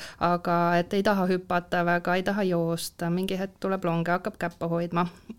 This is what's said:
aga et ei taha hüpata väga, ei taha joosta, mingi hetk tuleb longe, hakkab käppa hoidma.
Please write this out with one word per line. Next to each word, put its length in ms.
aga 580
et 160
ei 100
taha 240
hüpata 580
väga, 300
ei 80
taha 200
joosta, 640
mingi 280
hetk 220
tuleb 260
longe, 260
hakkab 260
käppa 300
hoidma. 400